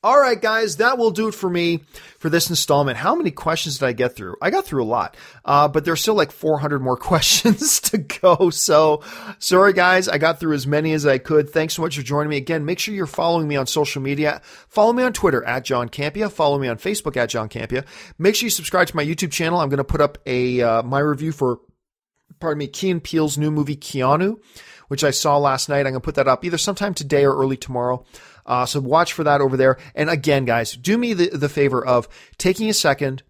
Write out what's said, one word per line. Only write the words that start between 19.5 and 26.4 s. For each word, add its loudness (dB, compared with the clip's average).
I'm -2
gonna 0
put 0
up 0
a, 0
uh, 2
my -2
review 0
for, -2
pardon -4
me, -6
Key -4
and -2
Peele's 0
new 0
movie, -2
Keanu, 0
which -4
I 2
saw 2
last 0
night. 0
I'm -4
gonna -4
put -6
that 2
up 0